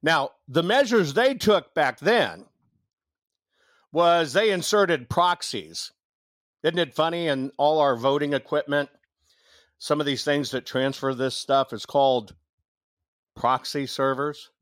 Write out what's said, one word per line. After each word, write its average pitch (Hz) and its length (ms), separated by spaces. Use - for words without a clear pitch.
Now, 151 280
the 147 140
measures 208 500
they 247 220
took 202 400
back 143 260
then 147 460
was 170 400
they 208 180
inserted 175 600
proxies. 120 840
Isn't 165 160
it 156 160
funny, 165 320
in 135 320
all 151 220
our 139 160
voting 143 360
equipment, 143 560
some 151 220
of 147 60
these 139 180
things 143 280
that 127 120
transfer 135 500
this 127 200
stuff 135 400
is 107 100
called 131 500
proxy 131 500
servers? 139 640